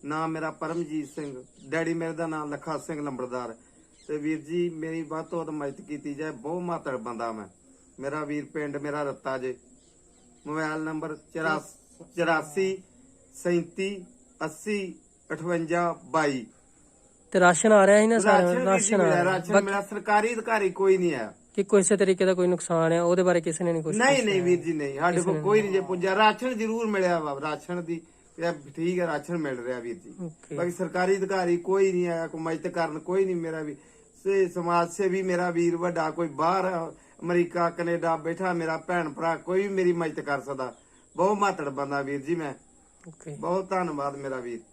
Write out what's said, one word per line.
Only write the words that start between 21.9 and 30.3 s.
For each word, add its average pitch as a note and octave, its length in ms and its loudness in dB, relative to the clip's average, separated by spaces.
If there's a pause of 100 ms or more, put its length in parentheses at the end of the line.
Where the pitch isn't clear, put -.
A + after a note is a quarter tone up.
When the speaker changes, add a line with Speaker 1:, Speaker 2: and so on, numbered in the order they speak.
Speaker 2:
ਤਰੀਕੇ F#3 280 4
ਦਾ F#3 80 4
ਕੋਈ F3+ 140 2
ਨੁਕਸਾਨ E3 460 2
ਆ, E3+ 100 2
ਉਹਦੇ F3 200 4
ਬਾਰੇ F3 180 4
ਕਿਸੇ E3 220 -4
ਨੇ E3+ 100 2
ਨਹੀਂ D#3+ 100 -2
ਕੁਛ D#3+ 120 -2
Speaker 1:
ਨਹੀਂ, B3 140 4
Speaker 2:
ਪੁੱਛਿਆ? C4 160 4
Speaker 1:
ਨਹੀਂ G3 160 2
ਵੀਰ F3 200 4
ਜੀ, E3 120 -4
ਨਹੀਂ। C#3 260 -4
ਸਾਡੇ F3 180 2
Speaker 2:
ਕਿਸੇ F3 80 0
Speaker 1:
ਕੋਲ E3+ 100 0
Speaker 2:
ਨੇ D3+ 60 -4
Speaker 1:
ਕੋਈ G#3 200 4
ਨਹੀਂ G3+ 100 -2
ਜੇ F#3+ 100 2
ਪੁੱਜਾ। F#3 340 -2
ਰਾਸ਼ਨ A3 420 4
ਜ਼ਰੂਰ A3+ 300 -2
ਮਿਲਿਆ F#3 320 2
ਵਾ, C#3 220 -4
ਰਾਸ਼ਨ D#3 420 -6
ਦੀ E3 180 -6 (380)
ਇਹ D3+ 360 -4
ਠੀਕ F3+ 240 0
ਹੈ, F3 80 0
ਰਾਸ਼ਨ D3+ 300 -4
ਮਿਲ C3 260 -4
ਰਿਹਾ B2 160 -4
ਵੀਰ A#2 160 -8
ਜੀ। - 260 -18
Speaker 2:
ਓਕੇ। D#3+ 340 -12